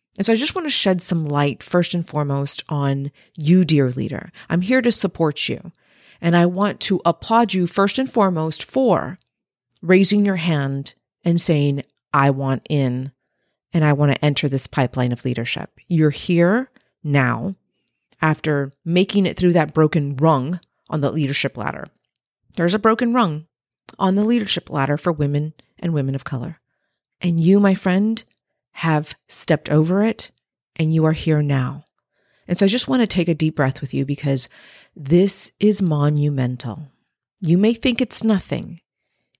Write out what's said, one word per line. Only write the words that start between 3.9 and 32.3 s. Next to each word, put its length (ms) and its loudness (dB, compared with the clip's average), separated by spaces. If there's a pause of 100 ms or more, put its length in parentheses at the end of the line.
leader. 400 -8 (180)
I'm 120 0
here 200 2
to 100 2
support 560 -2
you. 240 -8 (480)
And 160 2
I 120 6
want 340 -2
to 240 0
applaud 480 2
you 140 0
first 320 0
and 100 -2
foremost 540 0
for 560 0 (640)
raising 420 4
your 120 0
hand 580 -2 (280)
and 160 2
saying, 440 0 (280)
"I 200 4
want 360 -4
in 440 -2 (600)
and 140 2
I 80 4
want 180 4
to 140 -2
enter 240 0
this 160 -2
pipeline 460 -2
of 120 -6
leadership." 640 -6
You're 220 2
here 600 0 (320)
now 520 0 (640)
after 520 -2 (120)
making 440 2
it 100 -6
through 160 4
that 220 0
broken 400 2
rung 440 0 (300)
on 120 -4
the 100 0
leadership 440 -4
ladder. 300 -8 (720)
There's 180 0
a 60 0
broken 340 0
rung 320 -2 (540)
on 160 2
the 100 2
leadership 460 -2
ladder 260 -2
for 140 -2
women 420 -2 (240)
and 160 -4
women 220 -2
of 80 -8
color. 360 -10 (600)
And 180 0
you, 200 6
my 160 4
friend, 480 0 (540)
have 380 -2 (120)
stepped 440 -2
over 320 2
it 260 -4 (460)
and 180 0
you 100 2
are 100 2
here 280 0
now. 420 -2 (640)